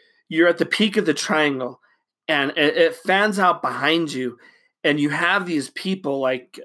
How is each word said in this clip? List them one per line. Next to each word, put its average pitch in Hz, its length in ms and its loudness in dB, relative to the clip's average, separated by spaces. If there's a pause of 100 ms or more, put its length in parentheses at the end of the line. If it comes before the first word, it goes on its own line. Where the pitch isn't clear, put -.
(300)
you're 165 180 4
at 170 120 2
the 160 60 2
peak 208 320 0
of 190 80 0
the 156 80 2
triangle, 139 640 -2 (480)
and 143 240 0
it, 151 260 0
it 165 180 2
fans 196 440 0
out 180 220 2
behind 143 520 -2
you, 127 240 -6 (460)
and 147 160 2
you 147 100 0
have 175 360 0
these 151 260 -4
people 185 480 -4
like, 131 460 -4